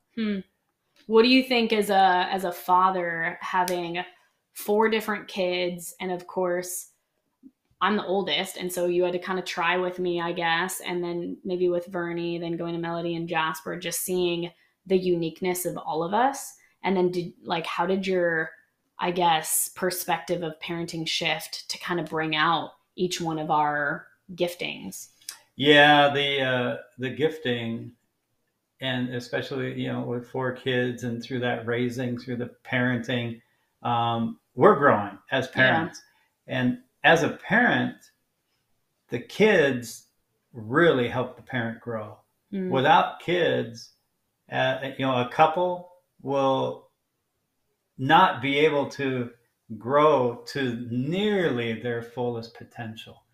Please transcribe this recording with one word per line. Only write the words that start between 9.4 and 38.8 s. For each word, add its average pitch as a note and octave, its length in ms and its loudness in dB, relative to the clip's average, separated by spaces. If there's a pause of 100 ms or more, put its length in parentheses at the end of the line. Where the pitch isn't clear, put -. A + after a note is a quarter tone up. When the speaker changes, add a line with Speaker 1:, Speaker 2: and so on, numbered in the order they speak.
Speaker 1:
try F3 360 0
with F3+ 200 -2
me, F3 240 -2
I E3+ 120 -4
guess, E3+ 480 -2
and F3+ 220 -4
then F3 400 -6
maybe F3+ 260 0
with F3 180 -2
Vernie, E3+ 500 -6
then E3+ 200 -6
going E3+ 160 -6
to E3+ 60 -6
Melody E3+ 360 -4
and E3+ 120 -6
Jasper, D#3+ 500 -4
just E3+ 240 -6
seeing F3 500 -2 (340)
the F#3+ 120 2
uniqueness F3+ 680 -2
of D#3+ 120 -6
all D#3+ 260 -4
of F3+ 100 -4
us. B3+ 420 -2 (280)
And F#3+ 120 0
then F3+ 140 2
did, F3 320 -6
like, E3 240 -4
how - 200 -2
did F#3+ 200 0
your, E3+ 460 0 (480)
I F3+ 120 -2
guess, E3+ 580 0
perspective F3+ 760 -4
of D#3 160 -8
parenting E3+ 480 -6
shift - 600 -4
to - 80 -8
kinda F3 260 -4
bring D#3+ 320 -2
out D#3 360 2 (260)
each F3+ 240 -2
one D#3+ 180 -4
of D#3 100 -6
our D3 580 0 (280)
giftings? E3+ 720 -6 (480)
Speaker 2:
Yeah, D3 580 8
the, C#3+ 280 0
uh, B2 360 0 (200)
the B2+ 140 -4
gifting, A#2+ 840 -2 (880)
and B2+ 340 -4
especially, B2+ 680 -6
you B2+ 100 -4
know, B2 100 -4
with B2 280 -6
four B2+ 220 -4
kids B2 540 -2
and A#2 180 -6
through B2+ 160 -6
that A#2 260 -2
raising, A#2+ 520 -2
through B2 200 -8
the A#2+ 140 -6 (140)
parenting, B2 760 -2 (420)
um, A#2 540 0 (180)
we're F3+ 200 6
growing A2+ 420 2 (140)
as - 160 -2
Speaker 1:
Yeah. - 60 -14
Speaker 2:
parents. C3+ 480 2 (460)
And B2+ 320 -2 (240)
as D#3+ 200 6
a B2+ 60 2
parent, C3+ 680 0 (1120)